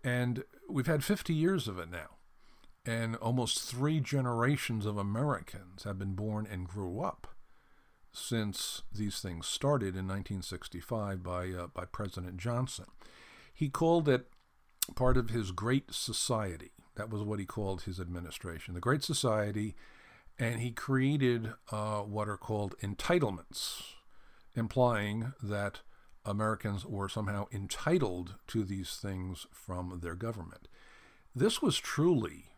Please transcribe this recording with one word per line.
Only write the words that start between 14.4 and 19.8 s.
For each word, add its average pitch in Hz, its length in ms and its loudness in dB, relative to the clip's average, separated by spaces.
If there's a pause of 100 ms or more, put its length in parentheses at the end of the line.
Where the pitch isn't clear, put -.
part 127 220 8
of 117 120 4
his 110 220 0
Great 113 420 0
Society. 104 800 -2 (240)
That 110 160 -6
was 107 100 -2
what 104 180 -2
he 98 60 -2
called 98 380 -2
his 92 160 -6
administration, 87 760 -6
the 87 60 -4
Great 139 240 2
Society. 107 720 2 (640)